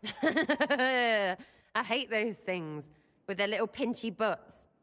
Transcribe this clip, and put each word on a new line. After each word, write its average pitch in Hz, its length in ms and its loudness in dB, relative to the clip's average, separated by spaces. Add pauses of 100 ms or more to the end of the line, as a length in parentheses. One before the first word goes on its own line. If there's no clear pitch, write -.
<laughs> - 200 -10
I 254 1120 2 (460)
hate 240 280 -2
those 214 280 0
things, 156 500 -6 (380)
with 190 120 -6
their 202 100 0
little 214 200 0
pinchy 226 480 -4
butts. - 500 -4 (160)